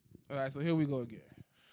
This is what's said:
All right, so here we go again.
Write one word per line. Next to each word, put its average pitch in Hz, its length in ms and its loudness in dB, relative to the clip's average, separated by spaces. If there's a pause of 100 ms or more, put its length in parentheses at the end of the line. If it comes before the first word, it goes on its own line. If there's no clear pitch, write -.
(300)
All 139 60 -6
right, 135 160 -2
so 139 80 -6
here 165 140 2
we 160 120 6
go 139 140 2
again. 113 200 -8 (520)